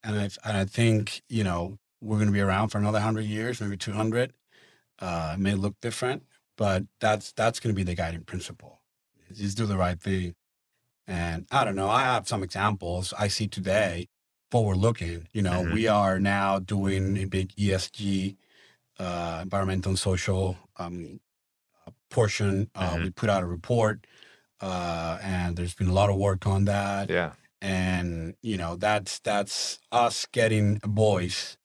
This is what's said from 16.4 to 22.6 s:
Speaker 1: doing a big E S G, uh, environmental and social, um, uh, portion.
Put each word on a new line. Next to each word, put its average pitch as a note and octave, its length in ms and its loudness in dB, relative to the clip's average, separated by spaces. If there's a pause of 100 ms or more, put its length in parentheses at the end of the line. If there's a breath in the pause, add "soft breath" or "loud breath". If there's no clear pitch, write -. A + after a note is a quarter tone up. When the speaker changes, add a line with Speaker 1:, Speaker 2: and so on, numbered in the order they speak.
Speaker 1:
doing G2 580 0
a G2 100 -2
big F#2+ 320 -2
E G2+ 140 2
S F#2 180 -2
G, G2 460 -2 (640 soft breath)
uh, F2 440 -6
environmental F#2+ 480 -2
and F#2+ 80 0
social, F#2 580 0 (220)
um, E2+ 420 -10 (680)
uh, - 40 -20 (200)
portion. G2+ 640 2